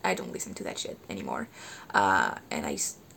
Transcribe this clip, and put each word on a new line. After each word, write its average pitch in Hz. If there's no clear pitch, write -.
I 190
don't -
listen -
to -
that -
shit -
anymore. -
Uh, 95
and 78
I 73
s-, -